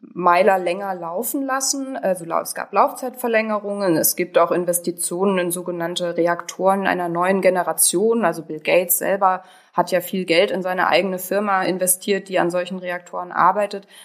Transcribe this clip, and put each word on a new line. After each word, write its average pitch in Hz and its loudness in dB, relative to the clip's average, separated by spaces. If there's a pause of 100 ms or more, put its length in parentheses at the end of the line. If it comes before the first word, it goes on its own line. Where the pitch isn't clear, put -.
Meiler 185 4
länger 185 -4
laufen 180 -6
lassen. 269 -4
Also 170 -2
lau-, 165 -2
es - -6
gab - -10
Laufzeitverlängerungen, 214 0
es - 0
gibt 175 0
auch 170 4
Investitionen 175 -2
in 175 -2
sogenannte 175 -6
Reaktoren 180 0
einer 180 0
neuen 180 0
Generation. 185 2
Also 165 -2
Bill 156 -10
Gates - 2
selber 185 0 (300)
hat 175 0
ja 180 2
viel 185 -4
Geld 175 4
in 185 -2
seine 185 0
eigene 185 2
Firma 196 -2
investiert, 190 -2
die 185 -2
an 170 2
solchen 180 -4
Reaktoren 180 -10
arbeitet. 196 0 (160)